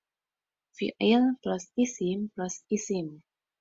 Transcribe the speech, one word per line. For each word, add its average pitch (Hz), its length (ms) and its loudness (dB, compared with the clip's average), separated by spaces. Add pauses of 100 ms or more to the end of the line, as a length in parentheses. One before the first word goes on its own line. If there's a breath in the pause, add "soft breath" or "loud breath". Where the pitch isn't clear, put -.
(800)
fi'il 247 640 2
plus 185 320 -6
isim 208 560 -2
plus 180 400 -8
isim. 175 480 -4 (420)